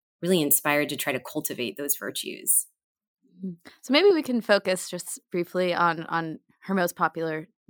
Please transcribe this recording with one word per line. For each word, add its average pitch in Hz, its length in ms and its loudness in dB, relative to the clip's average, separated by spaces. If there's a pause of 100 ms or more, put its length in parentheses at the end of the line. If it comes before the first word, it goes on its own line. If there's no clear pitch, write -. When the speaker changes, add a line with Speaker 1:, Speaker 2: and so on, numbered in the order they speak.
(220)
Speaker 1:
really 175 200 2
inspired 147 480 2
to 147 60 -4
try 139 180 -4
to 127 60 -2
cultivate 139 580 -6
those 143 200 -4
virtues. - 680 -2 (720)
Speaker 2:
Mm-hmm. 180 320 -12 (120)
So - 120 -2
maybe 359 200 8
we 311 100 2
can 240 180 -2
focus 196 480 2
just - 300 -10 (120)
briefly 180 420 0
on, 165 320 2
on 165 340 -4 (220)
her 190 120 -4
most 175 220 2
popular 160 520 -2 (220)